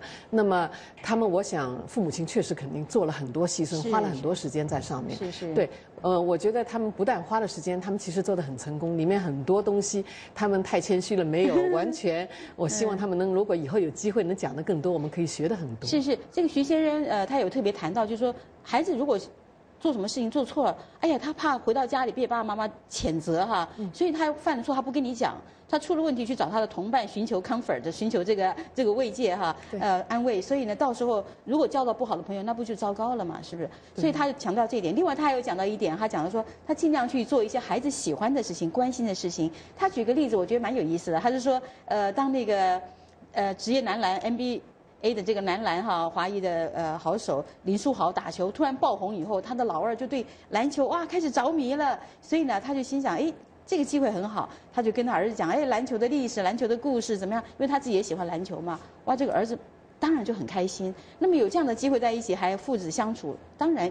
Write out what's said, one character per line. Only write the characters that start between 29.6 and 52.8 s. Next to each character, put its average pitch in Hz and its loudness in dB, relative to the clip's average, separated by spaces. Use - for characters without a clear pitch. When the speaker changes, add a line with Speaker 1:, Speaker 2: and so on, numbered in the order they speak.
Speaker 1:
对。 208 -6
Speaker 2:
呃， 190 4
安 233 0
慰。 226 2
所 269 0
以 262 0
呢， 208 -2
到 269 2
时 233 -2
候 220 2
如 247 0
果 311 4
交 262 2
到 226 2
不 226 -2
好 220 -2
的 170 -4
朋 196 -6
友， 196 -6
那 220 -2
不 233 -4
就 226 -6
糟 202 -2
糕 226 -2
了 214 -2
嘛， 170 -6
是 170 -12
不 170 -6
是？ 143 -4
Speaker 1:
对。 - -6
Speaker 2:
所 320 4
以 - 2
他 285 2
强 202 -4
调 226 4
这 240 -2
一 208 0
点。 170 0
另 359 4
外 302 2
他 302 -2
还 285 4
有 - 0
讲 180 -2
到 185 0
一 208 0
点， 175 0
他 220 0
讲 170 0
到 170 0
说 220 0
他 311 0
尽 302 2
量 254 2
去 247 0
做 240 4
一 214 0
些 208 -2
孩 208 -2
子 254 -2
喜 262 -2
欢 214 0
的 277 2
事 185 -4
情、 170 -2
关 247 2
心 240 -2
的 202 0
事 185 -4
情。 165 -2
他 381 2
举 254 0
个 226 2
例 285 4
子， 220 2
我 185 4
觉 190 0
得 240 2
蛮 220 -2
有 262 0
意 160 0
思 170 -4
的， 160 2
他 202 2
是 262 2
说， 254 2
呃， 202 2
当 269 2
那 262 2
个， 190 2
呃， 202 0
职 220 -4
业 262 4
男 220 -2
篮 190 2
N 233 -2
B 247 -2
A 226 2
的 208 -4
这 202 0
个 196 -2
男 196 0
篮 185 0
哈， 170 0
华 175 -2
裔 202 -2
的， 165 0
呃， 160 -2
好 165 0
手 147 0
林 196 2
书 269 2
豪 185 2
打 180 -4
球 185 -2
突 285 0
然 269 2
爆 254 2
红 196 -4
以 175 -4
后， 202 -2
他 233 -6
的 247 0
老 175 0
二 226 0
就 247 -6
对 262 -2
篮 254 2
球 277 2
哇 330 0
开 349 -2
始 311 2
着 254 2
迷 277 0
了， 285 0
所 - -2
以 320 4
呢 220 0
他 269 -4
就 269 0